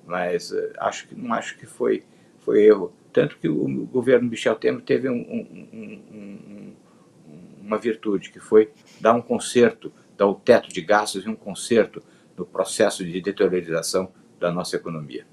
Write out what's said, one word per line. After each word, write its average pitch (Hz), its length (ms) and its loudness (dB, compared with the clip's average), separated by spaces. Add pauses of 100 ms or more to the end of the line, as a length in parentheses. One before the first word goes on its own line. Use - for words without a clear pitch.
Mas, 87 460 -4
eh, 92 260 -6
acho - 300 -6
que, - 80 -18
não 120 180 -6
acho 113 240 -6
que - 80 -20
foi, 117 380 -2 (360)
foi 107 260 4
erro. 101 260 6 (220)
Tanto 135 240 0
que 165 100 -4
o, 151 180 0
o 131 200 -4
governo 123 440 2
Michel 113 260 0
Temer 127 260 -2
teve 131 280 -2
um, 127 40 -2
um, - 600 -8
um, 107 280 -16 (120)
um, 101 600 -18 (540)
um, 78 380 -20
uma 107 120 -2
virtude, 107 520 -4
que - 100 -20
foi 107 300 4 (320)
dar 110 120 6
um 123 80 2
conserto, 117 680 2 (240)
dar 101 120 4
o 98 80 2
teto - 340 4
de - 100 -8
gastos 98 460 0
e 110 40 -6
um 110 60 -6
conserto - 680 -2 (360)
no 90 80 -8
processo 98 580 0
de 87 160 -6
deteriorização 90 920 -2 (300)
da 87 100 0
nossa 87 280 -4
economia. 73 560 -10